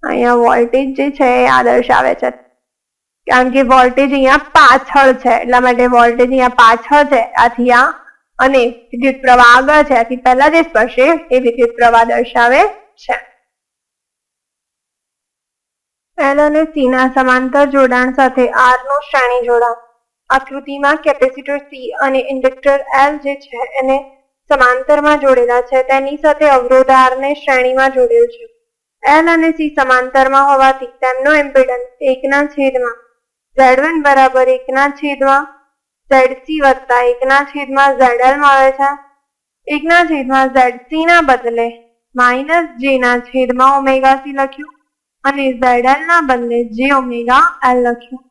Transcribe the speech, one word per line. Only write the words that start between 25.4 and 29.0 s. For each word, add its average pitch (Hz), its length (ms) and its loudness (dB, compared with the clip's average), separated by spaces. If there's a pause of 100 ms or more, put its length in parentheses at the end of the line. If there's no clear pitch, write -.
છે, 262 160 0
તેની 269 400 -4
સાથે 302 260 0
અવરોધ 262 440 2
આર 262 240 4
ને 269 160 -4
શ્રેણીમાં 262 640 -2
જોડેલ 233 360 2
છે. - 100 -20 (580)